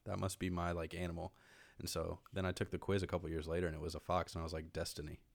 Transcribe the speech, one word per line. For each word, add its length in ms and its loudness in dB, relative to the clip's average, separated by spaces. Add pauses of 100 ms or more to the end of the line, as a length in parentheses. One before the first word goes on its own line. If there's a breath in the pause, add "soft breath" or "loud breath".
that 140 -2
must 200 0
be 120 2
my, 220 2
like, 200 -2
animal." 400 -2 (460 loud breath)
And 100 -4
so 300 0 (140)
then 120 0
I 80 4
took 180 0
the 80 -2
quiz 240 2
a 40 0
couple 240 0
years 180 0
later, 200 4
and 80 -2
it 40 -4
was 140 -2
a 60 -4
fox, 340 0
and 60 -2
I 40 -2
was 80 -2
like, 200 -4
"Destiny." 480 -4 (140)